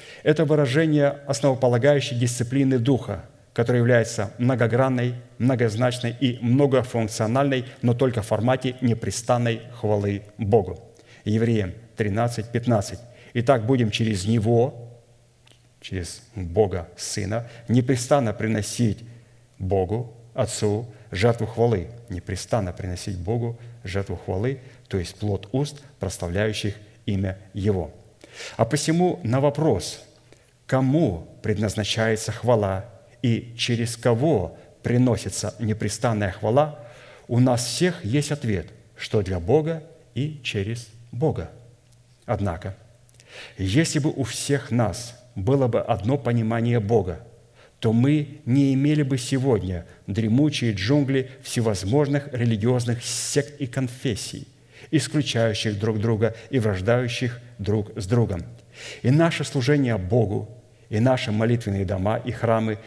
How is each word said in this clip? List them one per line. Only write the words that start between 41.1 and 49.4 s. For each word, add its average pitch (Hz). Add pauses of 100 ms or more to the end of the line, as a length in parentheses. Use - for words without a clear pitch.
Бога. 123 (760)
Однако, 98 (800)
если 113
бы 127
у 135
всех -
нас 113 (160)
было 127
бы 113
одно 117
понимание 117
Бога, 101 (560)
то 110
мы 147
не 135
имели 147
бы 135
сегодня 110 (200)